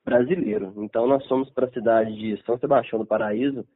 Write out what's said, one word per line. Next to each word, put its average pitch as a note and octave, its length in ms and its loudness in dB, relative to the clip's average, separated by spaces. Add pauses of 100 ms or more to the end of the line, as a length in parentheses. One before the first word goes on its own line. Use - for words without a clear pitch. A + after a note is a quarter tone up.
brasileiro. A#2+ 720 0
Então, G#2+ 280 -2
nós C3+ 220 2
fomos C3+ 240 0
pra B2+ 180 -2
cidade A2+ 460 2
de G#2+ 280 -6
São A#2+ 140 -2
Sebastião B2 400 0
do A2 80 -2
Paraíso, A2 720 -2